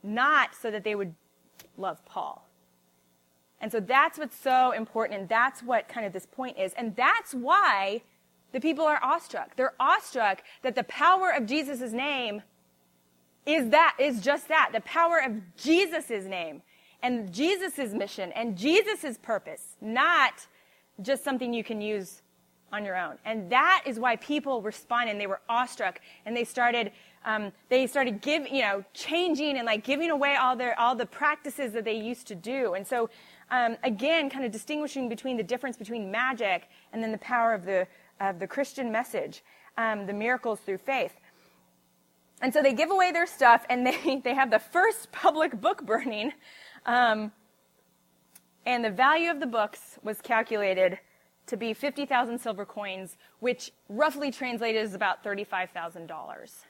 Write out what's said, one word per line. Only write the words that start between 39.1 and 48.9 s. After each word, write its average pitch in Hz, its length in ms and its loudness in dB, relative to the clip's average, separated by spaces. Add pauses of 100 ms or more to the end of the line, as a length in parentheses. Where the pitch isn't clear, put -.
um, 220 260 -2
the 196 80 -6
miracles 226 480 -2
through 190 180 -6
faith. 262 360 -2 (1300)
And 254 100 0
so 302 80 6
they 269 140 6
give 311 160 2
away 370 220 4
their 339 140 2
stuff, 233 440 6
and 247 160 2
they, 269 340 0
<laughs> - 40 -18
they 247 100 0
have 269 160 2
the 214 80 6
first - 540 2
public 311 460 2
book 302 280 0
burning, 220 460 -2 (520)
um, 220 480 2 (1300)
and 240 180 0
the 220 60 0